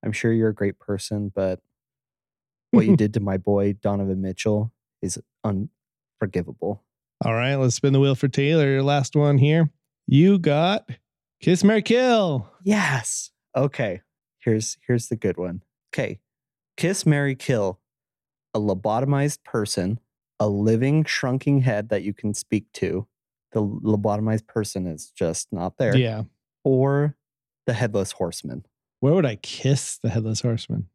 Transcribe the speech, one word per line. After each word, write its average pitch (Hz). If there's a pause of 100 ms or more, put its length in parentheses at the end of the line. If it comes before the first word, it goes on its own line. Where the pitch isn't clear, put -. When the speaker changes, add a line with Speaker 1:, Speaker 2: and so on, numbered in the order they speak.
Speaker 1:
I'm 107
sure 113
you're 110
a 104
great 101
person, 101
but 95 (1120)
what 226
you 190
Speaker 2:
<laughs> -
Speaker 1:
did 104
to 117
my 98
boy 101
Donovan 98
Mitchell 107 (300)
is 95 (260)
unforgivable. 98 (400)
Speaker 2:
All 113
right, 127
let's 127
spin 139
the 135
wheel 139
for 139
Taylor. 147
Your 135
last 143
one 143
here. 151 (380)
You 185
got 165 (520)
Kiss, 175
Marry, 214
Kill. 220 (140)
Speaker 1:
Yes. 180 (260)
Okay. 127 (360)
Here's, 110
here's 120
the 117
good 95
one. 90 (300)
Okay. 104 (560)
Kiss, 180
marry, 143
kill. 104 (720)
A 113
lobotomized 117
person, 104 (380)
a 107
living, 113
shrunking 139
head 113
that 104
you 101
can 104
speak -
to. 90 (460)
The 110
lobotomized 107
person 98
is 80
just -
not 92
there. 117
Speaker 2:
Yeah. 113 (420)
Speaker 1:
Or 139 (500)
the -
headless 104
horseman. 78 (360)
Speaker 2:
Where 139
would 175
I 110
kiss -
the -
headless 110
horseman? 110